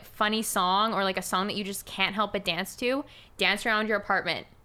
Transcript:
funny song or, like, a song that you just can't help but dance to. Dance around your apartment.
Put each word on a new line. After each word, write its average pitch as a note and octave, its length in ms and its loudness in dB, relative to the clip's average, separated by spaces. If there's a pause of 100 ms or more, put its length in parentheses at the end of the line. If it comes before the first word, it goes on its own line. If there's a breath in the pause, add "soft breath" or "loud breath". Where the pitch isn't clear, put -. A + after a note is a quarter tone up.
funny A3 380 0
song G3 520 2
or, G3 80 2
like, F#3+ 160 0
a F3+ 40 -4
song F#3+ 260 0
that - 80 -4
you G3+ 80 -4
just G3 200 -8
can't F#3+ 300 -2
help G#3 180 0
but G3 120 -2
dance F3+ 320 -4
to. C4 280 -2 (340 loud breath)
Dance F#3+ 280 2
around G#3+ 220 2
your G#3+ 80 2
apartment. F3 500 -2 (180)